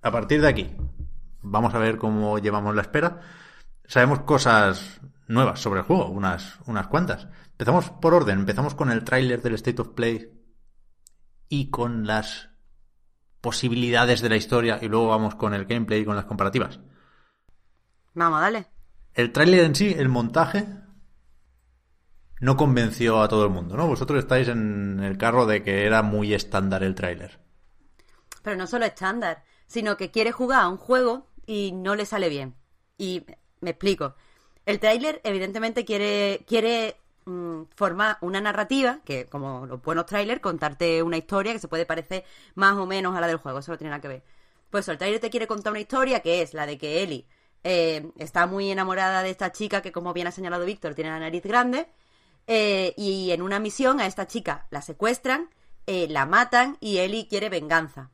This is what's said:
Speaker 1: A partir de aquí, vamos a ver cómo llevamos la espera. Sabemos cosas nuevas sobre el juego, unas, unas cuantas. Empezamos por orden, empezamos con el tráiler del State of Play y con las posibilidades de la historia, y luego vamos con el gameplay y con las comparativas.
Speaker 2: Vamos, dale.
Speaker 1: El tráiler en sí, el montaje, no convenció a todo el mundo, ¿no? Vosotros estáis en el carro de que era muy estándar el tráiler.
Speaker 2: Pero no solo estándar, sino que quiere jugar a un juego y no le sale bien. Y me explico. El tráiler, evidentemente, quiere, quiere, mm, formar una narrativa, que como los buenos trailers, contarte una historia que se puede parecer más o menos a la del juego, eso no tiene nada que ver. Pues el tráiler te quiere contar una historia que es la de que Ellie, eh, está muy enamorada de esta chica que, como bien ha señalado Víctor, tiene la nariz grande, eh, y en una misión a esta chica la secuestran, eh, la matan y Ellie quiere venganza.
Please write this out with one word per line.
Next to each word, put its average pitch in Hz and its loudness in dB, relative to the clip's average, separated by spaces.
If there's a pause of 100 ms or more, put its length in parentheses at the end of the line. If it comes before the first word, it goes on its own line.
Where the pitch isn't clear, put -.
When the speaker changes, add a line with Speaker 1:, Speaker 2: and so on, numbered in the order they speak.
Speaker 1:
A 117 0
partir 117 2
de 151 6
aquí, 110 0 (720)
vamos 110 0
a 117 2
ver 110 2
cómo 107 0
llevamos 104 0
la 104 2
espera. 156 -2 (680)
Sabemos 135 4
cosas 113 4 (280)
nuevas 127 2
sobre 98 0
el 87 -6
juego, 170 4
unas, 95 -4
unas 104 -4
cuantas. 165 -2 (260)
Empezamos 147 2
por 165 4
orden, 104 4
empezamos 131 0
con 139 2
el 113 0
tráiler 123 2
del 117 0
State 110 -2
of 110 -6
Play 117 -2 (1160)
y 139 -2
con 117 -2
las 107 -4 (920)
posibilidades 120 2
de 117 0
la 110 4
historia, 113 2
y 113 -4
luego 113 4
vamos 110 2
con 107 0
el 98 -2
gameplay 110 0
y 107 -2
con 104 -2
las 101 -4
comparativas. 98 -2 (1300)
Speaker 2:
Vamos, 165 0
dale. 202 -2 (480)
Speaker 1:
El 120 0
tráiler 170 8
en 151 4
sí, 196 2
el 139 2
montaje, 131 2 (1700)
no 131 4
convenció 117 4
a 107 4
todo 107 4
el 104 4
mundo, 90 -4
¿no? 156 0
Vosotros 139 0
estáis 131 2
en 101 -2
el 98 -2
carro 117 4
de 104 2
que 101 2
era 110 6
muy 104 0
estándar 98 0
el 95 0
tráiler. 90 -8 (1040)
Speaker 2:
Pero 208 -4
no 185 -6
solo 233 0
estándar, 190 -4 (240)
sino 208 -2
que 190 -8
quiere 226 0
jugar 254 2
a 180 2
un 185 -4
juego 254 0 (200)
y 202 -4
no 185 -4
le 208 -4
sale 196 -2
bien. 135 -6 (440)
Y 185 -6 (360)
me 170 -6
explico. 165 -2 (520)
El 208 -2
tráiler, 247 2
evidentemente, 214 -2
quiere, 208 0
quiere, 226 0 (280)
mm, 175 -8 (120)
formar 202 -2
una 185 -4
narrativa, 226 0
que 131 -8
como 135 -10
los 127 -12
buenos 165 -2
trailers, 208 -4
contarte 165 -2
una 165 -2
historia 196 -2
que 226 -6
se 165 -12
puede 165 -2
parecer 165 -6 (300)
más 196 4
o 196 -2
menos 185 -2
a 175 -2
la 170 0
del 165 -2
juego, 139 -8
eso 151 -12
no 156 -10
tiene 151 -10
nada 143 -8
que 143 -14
ver. 131 -14 (480)
Pues 202 -2
el 156 -6
tráiler 202 -2
te 226 -6
quiere 226 -4
contar 214 -4
una 214 -6
historia 262 0
que 170 2
es 151 -4
la 156 -6
de 147 -8
que 151 -2
Ellie, 151 -6 (380)
eh, 165 0
está 170 0
muy 196 -4
enamorada 190 0
de 190 -4
esta 185 -6
chica 202 -4
que, 190 -12
como 175 -6
bien 175 -4
ha 175 -4
señalado 175 -6
Víctor, 180 -8
tiene 156 -6
la 160 -8
nariz 165 -6
grande, 247 0 (600)
eh, 202 2
y 190 -2
en 170 -2
una 190 -4
misión 247 0
a 208 0
esta 190 -6
chica 170 -8
la 143 -10
secuestran, 254 -4 (380)
eh, 180 -2
la 147 0
matan 240 2
y 208 -2
Ellie 190 -2
quiere 208 -4
venganza. 156 -2